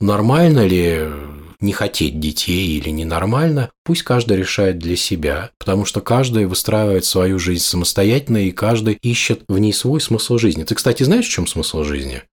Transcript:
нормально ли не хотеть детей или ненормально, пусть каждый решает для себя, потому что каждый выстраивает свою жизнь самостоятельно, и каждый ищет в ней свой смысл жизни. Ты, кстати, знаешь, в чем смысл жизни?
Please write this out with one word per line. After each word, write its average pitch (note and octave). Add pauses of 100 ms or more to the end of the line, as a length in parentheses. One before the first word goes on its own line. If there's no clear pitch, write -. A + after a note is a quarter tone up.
нормально A#2
ли E2+ (540)
не G2
хотеть D#2
детей D#2+
или C#2+
ненормально, G#2 (140)
пусть E3+
каждый A#2
решает F#2+
для E2+
себя, D#2
потому G2
что -
каждый A#2+
выстраивает G2+
свою F#2
жизнь F2
самостоятельно, G#2+
и G2
каждый A2
ищет -
в F#2+
ней G#2
свой C#3+
смысл A#2
жизни. A2+
Ты, A2+
кстати, -
знаешь, A3
в -
чем E2+
смысл D#2
жизни? C2+ (140)